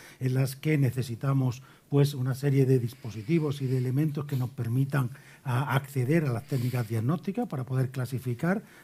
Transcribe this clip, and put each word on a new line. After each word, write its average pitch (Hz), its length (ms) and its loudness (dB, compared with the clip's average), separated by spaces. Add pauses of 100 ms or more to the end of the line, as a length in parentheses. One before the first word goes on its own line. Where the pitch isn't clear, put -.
(200)
en 127 140 0
las 135 220 0
que 156 240 0
necesitamos, 127 840 0 (280)
pues, 143 260 4
una 127 180 -2
serie 139 320 4
de 131 140 6
dispositivos 135 840 -2
y 131 60 -2
de 131 100 0
elementos 143 480 0
que 143 100 -4
nos 123 140 -2
permitan 127 600 0 (320)
a 123 320 0
acceder 139 500 0
a 123 80 0
las 113 140 -6
técnicas 123 420 -2
diagnósticas 139 580 -2
para 127 180 -6
poder 131 260 -2
clasificar, 127 720 -2 (200)